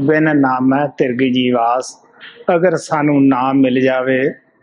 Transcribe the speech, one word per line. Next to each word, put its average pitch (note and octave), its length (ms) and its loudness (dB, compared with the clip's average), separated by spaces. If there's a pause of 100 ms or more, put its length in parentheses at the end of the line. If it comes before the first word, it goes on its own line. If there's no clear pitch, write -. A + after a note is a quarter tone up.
ਬਿਨ D3+ 400 0
ਨਾਮੈ C3 460 0
ਤਿਰਗ C3+ 300 -4
ਜੀਵਾਸ।" B2 800 -2 (580)
ਅਗਰ E3+ 220 0
ਸਾਨੂੰ D3 520 0
ਨਾਮ C3+ 280 0
ਮਿਲ C3 240 2
ਜਾਵੇ, C3 500 0 (320)